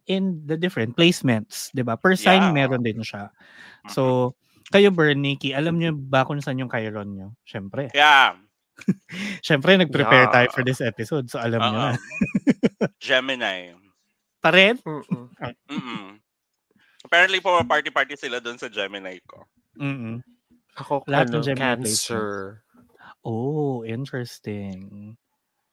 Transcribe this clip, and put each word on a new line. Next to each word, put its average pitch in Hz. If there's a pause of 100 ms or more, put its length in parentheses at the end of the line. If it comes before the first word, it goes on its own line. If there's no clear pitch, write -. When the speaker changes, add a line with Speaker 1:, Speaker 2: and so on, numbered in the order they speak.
Speaker 1:
in 190
the 160
different 160
placements, 139
di 131
ba? 117
Per 185
sign, 190
Speaker 2:
Yeah. 170
Speaker 1:
meron 131
din 110
siya. 101
Speaker 2:
Mm-hmm. -
Speaker 1:
So, 127 (340)
kayo, 202
Bern, 151
Nikki, 139
alam 170
nyo 165
ba 135
kung 143
saan 131
yung 127
Chiron 107
nyo? 95 (120)
Siyempre. 113
Speaker 2:
Yeah. 127 (400)
Speaker 1:
<laughs> 196
Siyempre, 170
nag-prepare 131
Speaker 3:
Yeah. 123
Speaker 1:
tayo 123
for -
this 127
episode. 120
So, 139
alam 117
nyo 120
Speaker 2:
Oo. 113
Speaker 1:
na. 123 (540)
<laughs> -
Speaker 2:
Gemini. 123 (680)
Speaker 1:
Pa 156
rin? 196
Speaker 3:
Mm-mm. 127 (380)
Speaker 2:
Mm-mm. 110 (840)
Apparently, 185
pumaparty-party 151
sila 123
dun 117
sa 135
Gemini 98
ko. - (320)
Speaker 1:
Mm-mm. 123 (580)
Speaker 3:
Ako, 139
Speaker 1:
Lahat 139
ng 120
Speaker 3:
ano, 135
Speaker 1:
Gemini 135 (240)
Speaker 3:
Cancer. 107
Speaker 1:
placements. -
Oh, 131
interesting. 104 (580)